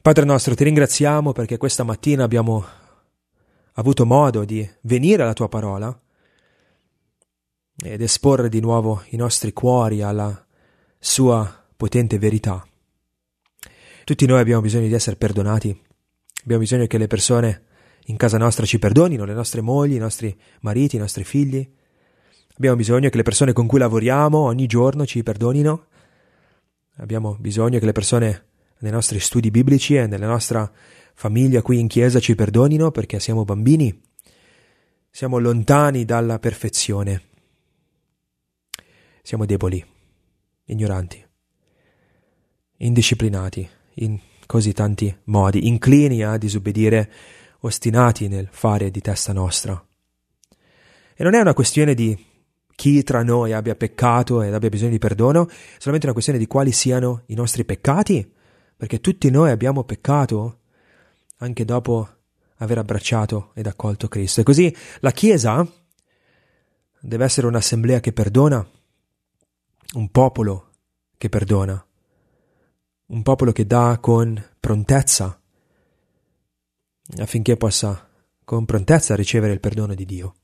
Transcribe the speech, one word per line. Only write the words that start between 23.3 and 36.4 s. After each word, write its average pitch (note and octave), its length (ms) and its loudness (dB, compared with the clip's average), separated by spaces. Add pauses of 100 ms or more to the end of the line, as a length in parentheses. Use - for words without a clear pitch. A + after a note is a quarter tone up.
con A#2 120 2
cui A2+ 120 2
lavoriamo B2+ 600 2
ogni C3 280 0
giorno C3 400 0
ci A#2 160 -6
perdonino. C3 640 -2 (1120)
Abbiamo G#2+ 440 -6
bisogno A2+ 380 0
che A2 80 0
le G#2+ 60 2
persone A2 560 -2 (320)
nei G#2+ 120 -6
nostri G#2+ 260 -2
studi A2+ 320 0
biblici C3+ 460 4
e B2 100 2
nella G2+ 200 -6
nostra A2+ 440 -2 (440)
famiglia A#2+ 480 2
qui B2 160 2
in A#2 100 0
chiesa B2 320 4
ci A#2 140 2
perdonino, C3 560 2
perché G#2+ 280 -6
siamo A2 260 -2
bambini, A2 560 2 (1080)
siamo B2+ 280 -4
lontani B2 680 2
dalla A#2 340 -2
perfezione. G2+ 920 -4 (1900)